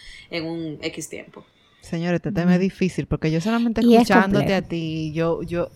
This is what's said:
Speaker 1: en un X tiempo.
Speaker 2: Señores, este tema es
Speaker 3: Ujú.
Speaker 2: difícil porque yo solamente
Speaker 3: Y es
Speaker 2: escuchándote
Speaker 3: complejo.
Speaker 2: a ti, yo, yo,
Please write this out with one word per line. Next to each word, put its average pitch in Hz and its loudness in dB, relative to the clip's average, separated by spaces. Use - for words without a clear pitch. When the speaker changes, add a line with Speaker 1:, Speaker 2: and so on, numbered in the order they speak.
Speaker 1:
en 165 -6
un 165 -8
X 160 -10
tiempo. - -18
Speaker 2:
Señores, 170 -4
este 160 -6
tema 175 2
es 180 6
Speaker 3:
Ujú. 175 0
Speaker 2:
difícil 180 -2
porque 156 -2
yo 160 0
solamente 226 -2
Speaker 3:
Y 233 8
es 233 8
Speaker 2:
escuchándote 196 4
Speaker 3:
complejo. 190 0
Speaker 2:
a - -16
ti, 160 -6
yo, 165 -2
yo, 170 -4